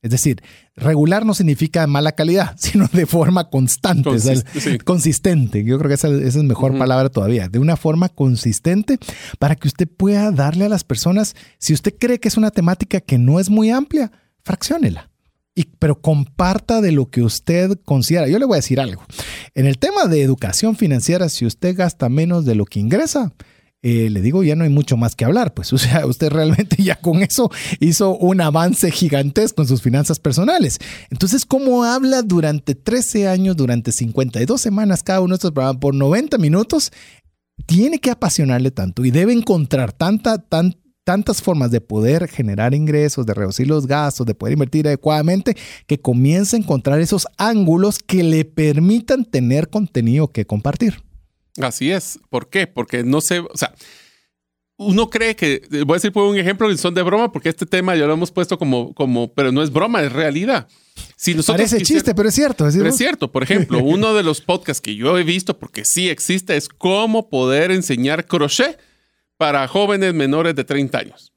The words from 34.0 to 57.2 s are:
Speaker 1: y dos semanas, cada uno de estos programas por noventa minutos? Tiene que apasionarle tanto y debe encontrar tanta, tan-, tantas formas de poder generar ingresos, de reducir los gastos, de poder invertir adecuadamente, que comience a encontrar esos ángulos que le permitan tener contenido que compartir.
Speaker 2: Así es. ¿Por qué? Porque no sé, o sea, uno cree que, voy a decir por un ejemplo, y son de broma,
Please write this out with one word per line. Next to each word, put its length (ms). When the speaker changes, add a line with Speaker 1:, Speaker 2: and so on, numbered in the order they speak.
Speaker 1:
y 40
dos 160
semanas, 420
cada 160
uno 140
de 20
estos 160
programas 300
por 120
noventa 440
minutos? 540
Tiene 340
que 100
apasionarle 600
tanto 320
y 80
debe 220
encontrar 580
tanta, 460
tan-, 400
tantas 380
formas 300
de 100
poder 460
generar 480
ingresos, 500
de 80
reducir 340
los 200
gastos, 400
de 80
poder 180
invertir 320
adecuadamente, 720
que 120
comience 560
a 40
encontrar 420
esos 240
ángulos 600
que 240
le 240
permitan 800
tener 440
contenido 580
que 180
compartir. 560
Speaker 2:
Así 320
es. 280
¿Por 200
qué? 180
Porque 360
no 160
sé, 200
o 160
sea, 180
uno 320
cree 260
que, 260
voy 100
a 20
decir 140
por 160
un 100
ejemplo, 340
y 60
son 160
de 100
broma, 280